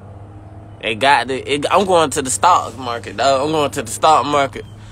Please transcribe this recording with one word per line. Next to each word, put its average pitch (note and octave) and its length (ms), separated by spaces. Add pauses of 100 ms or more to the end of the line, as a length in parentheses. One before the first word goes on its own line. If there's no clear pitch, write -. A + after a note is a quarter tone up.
(800)
It G#3+ 200
got C3+ 260
to, C3 80
it, C#3 340
I'm F#3 160
going E3+ 260
to C#3+ 120
the C3 80
stock - 480
market, A#2 380
dog. C3+ 300
I'm D#3 40
going D3+ 220
to C#3+ 100
the G#2+ 80
stock D#3+ 340
market. C#3 400 (280)